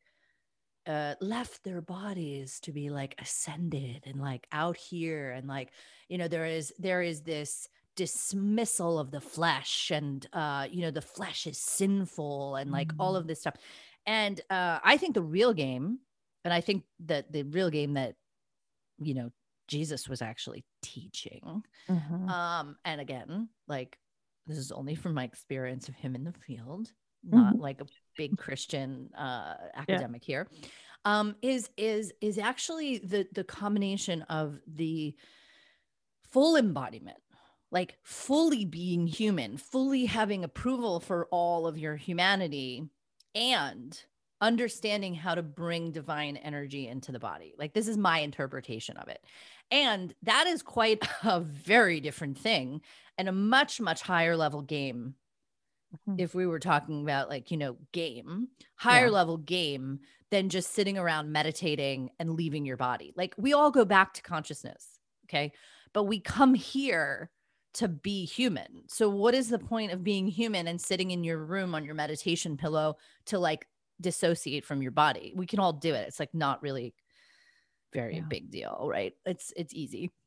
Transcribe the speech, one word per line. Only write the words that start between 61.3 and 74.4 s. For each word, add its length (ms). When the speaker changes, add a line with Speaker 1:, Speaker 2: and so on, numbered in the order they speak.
Speaker 1:
meditating 840
and 200
leaving 280
your 120
body. 400
Like, 200
we 140
all 200
go 120
back 300
to 80
consciousness, 800
okay? 260
But 140
we 160
come 320
here 760
to 160
be 340
human. 640
So 220
what 260
is 140
the 100
point 320
of 100
being 260
human 420
and 100
sitting 320
in 140
your 180
room 320
on 80
your 120
meditation 600
pillow 400
to, 120
like, 300
dissociate 640